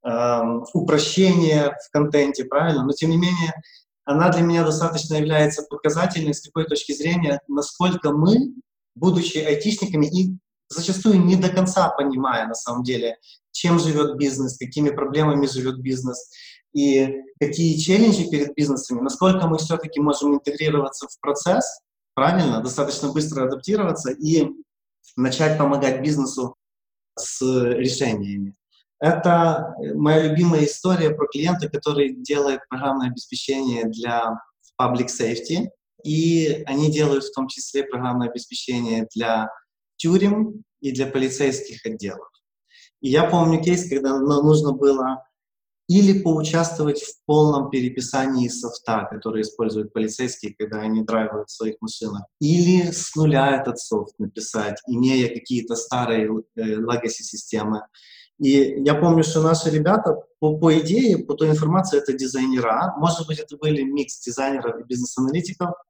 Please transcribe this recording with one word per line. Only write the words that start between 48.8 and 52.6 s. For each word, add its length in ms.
который 300
используют 520
полицейские, 600
когда 280
они 220
драйвают 460
в 60
своих 260
машинах, 400
или 520